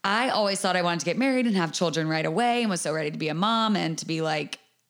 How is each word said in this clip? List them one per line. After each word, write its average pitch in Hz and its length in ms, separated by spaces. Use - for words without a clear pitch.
I 220 260
always 196 320
thought 185 140
I 180 80
wanted 170 160
to - 60
get 165 120
married 254 300
and 214 80
have 165 160
children 160 360
right 160 180
away 240 360
and 226 80
was 175 120
so 151 120
ready 151 180
to 160 60
be 156 120
a 151 40
mom 220 420
and 165 220
to - 80
be, 160 160
like, 156 380